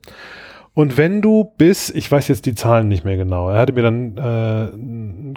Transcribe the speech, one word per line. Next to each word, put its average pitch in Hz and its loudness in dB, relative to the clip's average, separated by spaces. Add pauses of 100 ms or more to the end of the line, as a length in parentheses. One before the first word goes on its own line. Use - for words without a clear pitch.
(760)
Und 139 2
wenn 190 2
du 220 2
bis", 165 4
ich - -6
weiß 143 2
jetzt 135 -2
die 123 -2
Zahlen 117 2
nicht 87 0
mehr 95 -2
genau, 92 -2
er 101 0
hatte 123 2
mir 123 0
dann, 117 0
äh, 113 -6